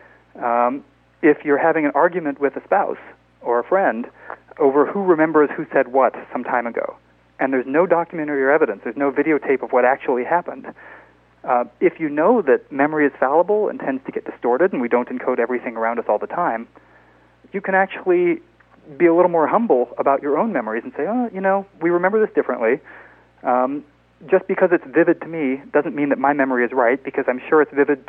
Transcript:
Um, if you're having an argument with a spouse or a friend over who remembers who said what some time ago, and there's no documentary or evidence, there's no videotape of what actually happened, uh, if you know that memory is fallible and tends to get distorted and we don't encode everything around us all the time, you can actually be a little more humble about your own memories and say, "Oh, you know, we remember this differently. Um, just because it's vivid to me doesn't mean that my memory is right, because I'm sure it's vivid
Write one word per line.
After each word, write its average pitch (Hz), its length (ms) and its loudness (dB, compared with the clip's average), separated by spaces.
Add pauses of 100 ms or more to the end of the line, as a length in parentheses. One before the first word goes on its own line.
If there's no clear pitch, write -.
(420)
Um, 123 420 0 (380)
if 147 220 4
you're 147 140 2
having 160 280 0
an 143 100 0
argument 160 440 0
with 139 160 -2
a - 80 -12
spouse - 340 -2 (440)
or 120 180 0
a 117 40 -2
friend 135 440 0 (520)
over 143 260 4
who 202 180 -4
remembers 156 520 2
who 160 180 -8
said 135 140 2
what 127 260 2 (180)
some 123 120 -6
time 120 240 -4
ago, - 280 -6 (440)
and 135 120 -2
there's 131 140 -2
no 156 220 2
documentary 160 560 -2
or 135 80 4
evidence, 135 320 2
there's 117 140 -8
no 139 140 0
videotape 143 520 0
of 117 80 -10
what 123 140 4
actually 127 380 0
happened, 139 440 -4 (760)
uh, 123 200 0 (160)
if 180 200 0
you 156 100 -4
know 180 320 2
that 127 300 0
memory 147 340 0
is 139 140 0
fallible 175 500 2
and 131 100 -8
tends 139 260 -6
to - 60 -8
get - 140 -10
distorted 139 480 0
and 135 80 -2
we 120 60 -2
don't 120 220 -2
encode 127 300 -4
everything 117 380 -4
around 113 200 -2
us 110 120 -6
all 107 80 2
the 104 100 -10
time, 120 400 -4 (840)
you 196 80 -8
can 190 120 -4
actually 180 680 0 (560)
be 175 80 4
a 165 80 6
little 180 180 4
more 160 160 2
humble 156 500 2
about 139 240 0
your 143 160 -2
own 214 140 0
memories 113 320 -4
and 127 120 -14
say, 143 120 -4
"Oh, 240 260 -4
you 190 80 -8
know, 196 240 0 (160)
we 170 80 0
remember 185 340 2
this 214 120 -2
differently. 123 440 0 (640)
Um, 127 400 -2 (440)
just 185 200 0
because 185 240 0
it's 170 140 0
vivid 160 360 2
to - 60 -12
me 139 340 -4 (100)
doesn't 151 240 -2
mean 143 140 -2
that 123 80 0
my 135 160 0
memory 131 320 0
is 113 60 -2
right, 127 320 2
because 135 240 -4
I'm 127 200 -2
sure 156 140 4
it's 139 100 0
vivid 139 380 0